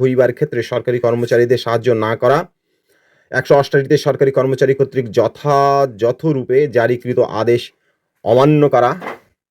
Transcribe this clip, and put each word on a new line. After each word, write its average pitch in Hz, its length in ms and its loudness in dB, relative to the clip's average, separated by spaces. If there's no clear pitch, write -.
হইবার 127 320 0
ক্ষেত্রে 120 300 -6
সরকারি 123 360 -4
কর্মচারীদের 120 580 0
সাহায্য 117 340 -2
না 110 240 -2
করা। 139 320 0
একশো 131 240 2
অষ্টাশিতে 143 420 2
সরকারি 139 340 0
কর্মচারী 131 420 0
কর্তৃক 127 380 -4
যথাযথ 131 1120 0
রূপে 139 420 0
জারিকৃত 120 520 -2
আদেশ 117 520 -2
অমান্য 143 460 4
করা। 123 260 2